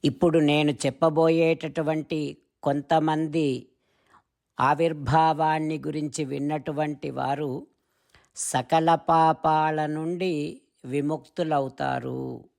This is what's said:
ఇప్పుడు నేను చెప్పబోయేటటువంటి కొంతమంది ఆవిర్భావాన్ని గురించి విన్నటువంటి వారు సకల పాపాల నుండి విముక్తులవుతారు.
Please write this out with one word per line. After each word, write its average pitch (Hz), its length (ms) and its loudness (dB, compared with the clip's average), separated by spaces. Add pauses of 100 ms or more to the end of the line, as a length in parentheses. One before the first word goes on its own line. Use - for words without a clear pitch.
ఇప్పుడు 160 340 4
నేను 147 320 4
చెప్పబోయేటటువంటి 160 1700 0 (260)
కొంతమంది 156 1040 0 (920)
ఆవిర్భావాన్ని 156 1200 2
గురించి 151 480 -6
విన్నటువంటి 143 840 -4
వారు 139 580 -6 (680)
సకల 160 600 2
పాపాల 156 920 2
నుండి 160 760 -4 (240)
విముక్తులవుతారు. 135 1600 -4 (160)